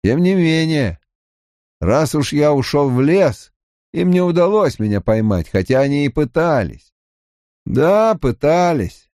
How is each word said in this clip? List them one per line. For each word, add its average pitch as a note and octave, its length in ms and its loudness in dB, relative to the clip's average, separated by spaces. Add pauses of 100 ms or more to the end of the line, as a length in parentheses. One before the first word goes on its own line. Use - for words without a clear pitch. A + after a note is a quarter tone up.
Тем D#3 180 2
не F#3 120 2
менее, D#3+ 640 0 (800)
раз C3 340 0
уж D3 180 -2
я D3 200 2
ушел C#3 380 0
в B2 100 0
лес, D#3 520 0 (400)
им F3+ 180 0
не F3+ 100 2
удалось F3+ 580 0
меня G#2 220 -2
поймать, A2 480 0
хотя B2+ 320 0
они C#3+ 240 0
и C3+ 60 0
пытались. D3+ 840 -2 (720)
Да, G3+ 500 0
пытались. D#3 1000 -2